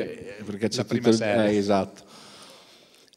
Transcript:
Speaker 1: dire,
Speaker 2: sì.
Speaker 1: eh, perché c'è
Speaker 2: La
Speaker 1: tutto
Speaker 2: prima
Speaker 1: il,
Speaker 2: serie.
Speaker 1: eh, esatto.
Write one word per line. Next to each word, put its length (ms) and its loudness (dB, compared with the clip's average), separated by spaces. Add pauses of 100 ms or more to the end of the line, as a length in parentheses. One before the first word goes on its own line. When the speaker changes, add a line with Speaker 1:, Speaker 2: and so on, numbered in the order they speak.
Speaker 1:
dire, 140 -10 (180)
Speaker 2:
sì. 40 -16
Speaker 1:
eh, 40 -12
perché 240 -4
c'è 100 -4
Speaker 2:
La 40 -2
Speaker 1:
tutto 120 -6
Speaker 2:
prima 140 2
Speaker 1:
il, 60 8
Speaker 2:
serie. 360 2
Speaker 1:
eh, 60 2
esatto. 460 0 (1160)